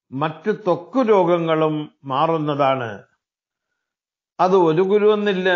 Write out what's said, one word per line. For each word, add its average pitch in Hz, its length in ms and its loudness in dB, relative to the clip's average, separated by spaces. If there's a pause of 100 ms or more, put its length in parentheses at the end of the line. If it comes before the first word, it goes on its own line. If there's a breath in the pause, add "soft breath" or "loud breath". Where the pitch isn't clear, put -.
(120)
മറ്റു 156 400 -6
ത്വക്ക് 214 580 -2
രോഗങ്ങളും 165 880 0 (100)
മാറുന്നതാണ്. 139 1000 -2 (1400)
അത് 185 160 2
ഒരു 170 260 2
കുരുവെന്നില്ല, 202 760 0